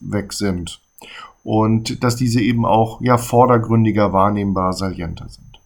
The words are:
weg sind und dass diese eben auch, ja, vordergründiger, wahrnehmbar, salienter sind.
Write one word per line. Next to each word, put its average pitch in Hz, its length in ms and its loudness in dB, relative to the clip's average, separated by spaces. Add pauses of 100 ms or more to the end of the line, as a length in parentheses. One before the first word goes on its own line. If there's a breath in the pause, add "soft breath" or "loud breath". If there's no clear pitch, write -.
weg 101 320 -6
sind 87 480 -6 (600 loud breath)
und 110 640 0
dass 120 120 2
diese 120 260 2
eben 117 240 0
auch, 110 340 0
ja, 123 160 2
vordergründiger, 113 960 2
wahrnehmbar, 98 640 0
salienter 90 560 -8
sind. - 360 -20